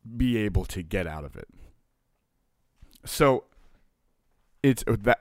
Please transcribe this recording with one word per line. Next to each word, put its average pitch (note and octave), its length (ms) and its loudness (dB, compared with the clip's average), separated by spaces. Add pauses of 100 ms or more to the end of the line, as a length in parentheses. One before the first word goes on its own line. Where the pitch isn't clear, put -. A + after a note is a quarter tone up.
(180)
be A#2+ 200 2
able F#2+ 280 0
to - 160 -8
get F2 260 -4
out D#2 160 -10
of C2+ 120 -14
it. - 120 -14 (1600)
So C#3 400 2 (1160)
it's, C3+ 240 4
uh, A#2 140 2
that, A#2 200 2